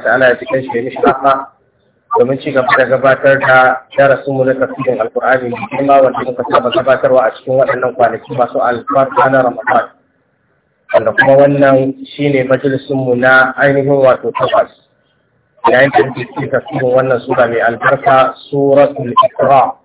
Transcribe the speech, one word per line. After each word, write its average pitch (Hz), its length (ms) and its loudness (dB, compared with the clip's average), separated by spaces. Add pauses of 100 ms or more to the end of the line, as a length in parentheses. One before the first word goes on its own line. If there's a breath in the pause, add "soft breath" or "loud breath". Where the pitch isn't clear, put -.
ta'ala 127 240 2
ya 120 80 2
ji - 80 -14
kanshi 131 320 -4
ya 117 80 -4
mishi 127 160 -12
rahma, 135 480 0 (680)
domin 131 220 0
ci 151 100 -8
gaba 131 160 -2 (100)
da 131 80 2
gabatar 131 540 0
da 127 380 2 (200)
darasinmu 135 460 0
na 131 140 0
tafsirin 127 420 -4
Alkur'ani 120 500 -2
mai 117 220 -10
girma, 139 300 2
wanda 123 240 0
muka 123 260 -6
saba 120 220 0
gabatarwa 127 500 0
a 110 140 0
cikin 131 160 -8
waɗannan 127 420 -2
kwanaki 117 400 -2
masu 120 240 -2
albarka 131 680 -2
na 135 160 2
Ramadan. - 400 -4 (1080)
Wanda 107 200 0
kuma 135 240 4
wannan 139 560 2 (240)
shi 147 160 -2
ne 131 100 0
majalisunmu 131 720 -2
na 131 400 2
ainihin 139 380 0
wato 127 420 2
takwas. - 360 -2 (1000)
Yayin 131 240 2
da - 100 2
muke 127 300 -10
cikin 139 160 -8
tafsirin 131 420 -4
wannan 127 320 0
sura 127 240 0
mai 117 140 -4
albarka, 131 720 0 (160)
Suratul 139 640 0
Isra. 131 580 2 (140)